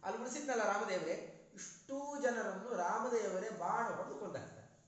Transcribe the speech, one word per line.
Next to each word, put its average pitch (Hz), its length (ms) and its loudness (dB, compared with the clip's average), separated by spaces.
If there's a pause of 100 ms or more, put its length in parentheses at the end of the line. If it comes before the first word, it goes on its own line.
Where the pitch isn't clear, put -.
ಅಲ್ಲಿ 202 160 -2
ಉಳಿಸಿದ್ನಲ್ಲ 254 440 2
ರಾಮದೇವರೇ, 202 880 0
ಇಷ್ಟೂ 285 680 -6
ಜನರನ್ನು 220 540 0
ರಾಮದೇವರೇ 202 720 2
ಬಾಣ 185 440 2
ಹೊಡೆದು 190 240 -4
ಕೊಂದಾಕ್ತಾರೆ. - 520 -8 (160)